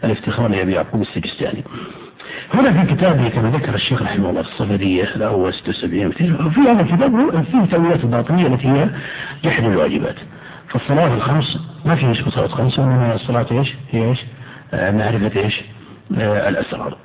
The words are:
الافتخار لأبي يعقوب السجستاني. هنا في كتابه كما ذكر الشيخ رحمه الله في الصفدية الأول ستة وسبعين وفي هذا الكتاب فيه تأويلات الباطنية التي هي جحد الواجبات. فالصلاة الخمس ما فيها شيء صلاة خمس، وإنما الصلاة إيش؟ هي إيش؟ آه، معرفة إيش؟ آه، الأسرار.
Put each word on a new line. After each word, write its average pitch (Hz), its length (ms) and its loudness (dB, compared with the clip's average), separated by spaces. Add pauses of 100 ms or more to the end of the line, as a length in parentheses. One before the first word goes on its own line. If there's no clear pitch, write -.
الافتخار 110 440 0
لأبي 95 240 0
يعقوب 92 300 0
السجستاني. - 600 -6 (880)
هنا 202 300 6
في 151 100 2
كتابه 147 340 4
كما 113 220 0
ذكر 139 240 -2
الشيخ 110 280 0
رحمه 95 280 0
الله 90 120 -2
في 85 60 -6
الصفدية 98 560 0 (120)
الأول 101 380 0
ستة - 160 -8
وسبعين 90 360 -2
وفي 160 540 0
هذا 240 200 6
الكتاب 214 640 2 (100)
فيه 240 120 6
تأويلات 170 400 2
الباطنية 123 420 2
التي 127 220 2
هي 139 200 4 (560)
جحد 117 200 2
الواجبات. 98 500 0 (540)
فالصلاة 139 460 2
الخمس 127 440 0 (260)
ما 165 100 2
فيها 135 180 2
شيء 120 160 -2
صلاة 110 200 0
خمس، 127 300 0
وإنما 123 360 2
الصلاة 120 380 -2
إيش؟ 131 220 0 (160)
هي 113 180 0
إيش؟ 123 160 -2 (500)
آه، 92 160 0
معرفة 104 500 0
إيش؟ - 220 -2 (560)
آه، 104 300 0
الأسرار. - 560 -4